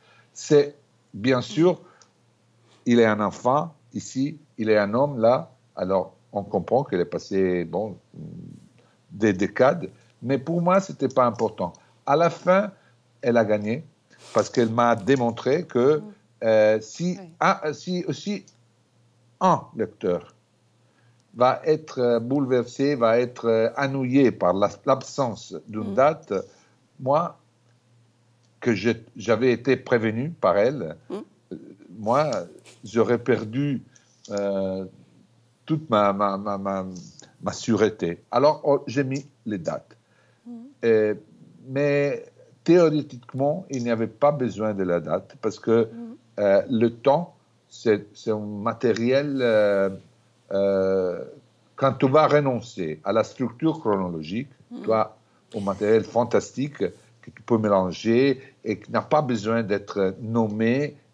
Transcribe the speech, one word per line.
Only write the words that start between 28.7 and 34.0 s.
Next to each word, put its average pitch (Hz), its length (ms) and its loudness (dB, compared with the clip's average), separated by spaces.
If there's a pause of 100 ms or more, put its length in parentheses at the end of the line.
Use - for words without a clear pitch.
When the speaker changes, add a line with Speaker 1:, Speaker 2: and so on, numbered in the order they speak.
Speaker 1:
je, 107 160 0 (240)
j'avais 117 360 0
été 120 260 0
prévenu 117 520 -2
par 98 280 0
elle, 107 380 -2 (140)
Speaker 2:
Mm. - 60 -8
Speaker 1:
euh, - 400 -16 (420)
moi, 117 260 0 (600)
j'aurais 113 380 2 (100)
perdu, 120 500 -2 (500)